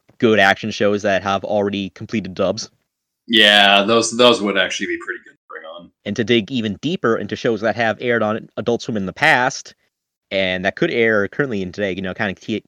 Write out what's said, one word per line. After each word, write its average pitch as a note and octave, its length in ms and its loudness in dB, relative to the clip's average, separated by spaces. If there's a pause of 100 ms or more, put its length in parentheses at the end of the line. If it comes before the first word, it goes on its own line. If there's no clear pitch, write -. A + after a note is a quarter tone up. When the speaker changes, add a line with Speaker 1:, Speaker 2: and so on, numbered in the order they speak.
(200)
Speaker 1:
good A2 200 4
action G2 320 2
shows G#2 300 0
that G2 200 0
have G2 220 -2
already G2+ 460 -2
completed G2+ 440 -8
dubs. G2 360 -4 (580)
Speaker 2:
Yeah, G#2 560 6
those, A2+ 320 2
those A#2+ 260 4
would G2 160 -2
actually F2+ 300 -2
be E2+ 180 -6
pretty F2+ 200 -12
good - 80 -20
to - 40 -20 (120)
bring D#2+ 160 -18
on. F2 260 -20 (140)
Speaker 1:
And G2+ 100 -8
to A#2 80 -2
dig A2+ 260 2
even A2 320 -4
deeper C3+ 360 -2
into G2+ 180 -8
shows A2 240 -2
that G#2+ 160 -2
have A2+ 240 -2
aired A#2 240 -2
on G#2+ 320 -4
Adult A#2 260 -2
Swim A#2+ 140 -6
in G2 100 -4
the F2+ 80 -8
past, C3+ 640 0 (560)
and F#2 320 -2
that F#2+ 140 -2
could E3 140 0
air A2 360 2
currently B2 340 -4
in F2+ 120 -8
today, G2+ 180 -4
you F#2 100 -8
know, F#2 120 -6
kinda G2+ 220 -4
ke-, - 320 -6